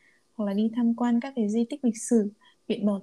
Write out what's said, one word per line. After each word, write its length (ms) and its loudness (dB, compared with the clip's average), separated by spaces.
hoặc 100 -4
là 100 -2
đi 220 2
tham 180 2
quan 260 2
các 160 -6
cái 120 0
di 160 0
tích 200 -6
lịch 180 0
sử, 280 2
viện 180 0
bảo 160 0